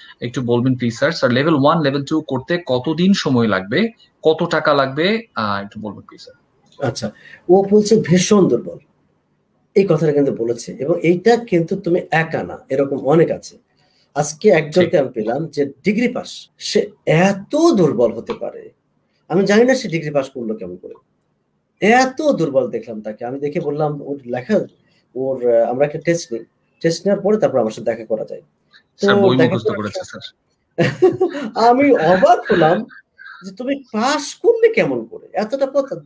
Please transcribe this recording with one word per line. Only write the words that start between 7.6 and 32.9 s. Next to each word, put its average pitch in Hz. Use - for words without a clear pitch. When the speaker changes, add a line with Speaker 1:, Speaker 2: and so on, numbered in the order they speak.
Speaker 2:
বলছে 208
ভীষণ 180
দুর্বল, -
এই 190
কথাটা 151
কিন্তু 143
বলেছে 113
এবং 143
এইটা 180
কিন্তু 190
তুমি 175
একা 160
না, 87
এরকম 135
অনেক 156
আছে। -
আজকে -
একজনকে 165
Speaker 1:
ঠিক। 170
Speaker 2:
আমি 131
পেলাম 120
যে 143
ডিগ্রি 214
পাস, -
সে -
এত 190
দুর্বল 120
হতে 113
পারে, -
আমি 180
জানি 208
না 254
সে 247
ডিগ্রি 151
পাস 139
করলো 113
কেমন 90
করে, -
এত 247
দুর্বল 135
দেখলাম 110
তাকে। 107
আমি 135
দেখে 147
বললাম, 147
ওর 139
লেখা, 127
ওর, 127
আহ, 117
আমরা 135
একটা 156
টেস্ট 165
নিই, 113
টেস্ট 165
নেওয়ার 196
পরে 208
তারপর 131
আমার 110
সাথে 110
দেখা 113
করা 110
যায়। -
তো -
Speaker 1:
স্যার, 202
বই 196
Speaker 2:
দেখা 160
Speaker 1:
মুখস্থ 107
Speaker 2:
করার 107
Speaker 1:
করেছে 104
Speaker 2:
পর -
Speaker 1:
স্যার। -
Speaker 2:
<laughs> 277
আমি 269
অবাক 196
হলাম 180